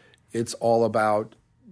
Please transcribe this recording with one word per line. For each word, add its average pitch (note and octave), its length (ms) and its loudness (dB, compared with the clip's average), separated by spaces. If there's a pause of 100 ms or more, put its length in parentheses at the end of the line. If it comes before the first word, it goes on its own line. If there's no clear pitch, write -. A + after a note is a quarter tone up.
(320)
it's A#2 220 -4
all A#2 300 2
about G#2+ 520 0 (360)